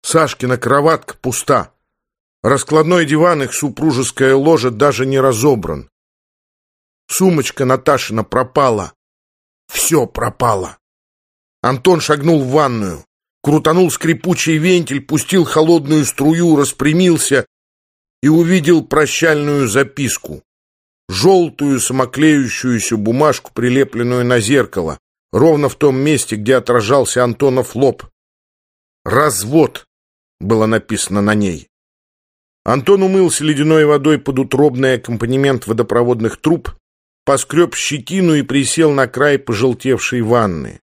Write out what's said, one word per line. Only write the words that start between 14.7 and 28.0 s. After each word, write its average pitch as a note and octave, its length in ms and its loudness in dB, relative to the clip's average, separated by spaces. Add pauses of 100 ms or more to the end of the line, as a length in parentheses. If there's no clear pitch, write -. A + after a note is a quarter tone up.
пустил D#3 440 -2
холодную D#3 600 2
струю, D#3+ 500 2
распрямился D3+ 920 0 (760)
и C3+ 60 0
увидел E3 580 2
прощальную D3 840 0
записку. A2 760 -4 (680)
Жёлтую C#3+ 680 2
самоклеющуюся B2+ 1160 0
бумажку, B2 560 0
прилепленную B2 720 -2
на B2 140 2
зеркало, G2+ 580 -2 (340)
ровно D3 380 2
в - 60 -8
том C3+ 220 2
месте, C#3 380 -2
где G#2+ 200 0
отражался B2 680 0
Антонов B2+ 520 -2
лоб. B2+ 280 0 (1000)